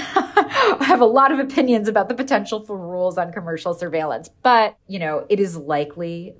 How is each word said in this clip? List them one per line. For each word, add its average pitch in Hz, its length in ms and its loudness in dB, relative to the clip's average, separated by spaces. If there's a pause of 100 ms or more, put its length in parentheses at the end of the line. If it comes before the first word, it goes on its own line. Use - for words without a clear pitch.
(800)
have 269 200 4
a 240 60 8
lot 269 260 6
of 302 60 0
opinions 254 500 0
about 202 220 2
the 240 60 -6
potential 214 500 -4
for 214 100 -10
rules 180 440 -4
on 175 120 -4
commercial 170 440 -6
surveillance. 156 560 -6 (100)
But, 226 340 4 (120)
you 190 100 -10
know, 156 320 -4
it 202 100 4
is 185 160 -2
likely 165 840 -6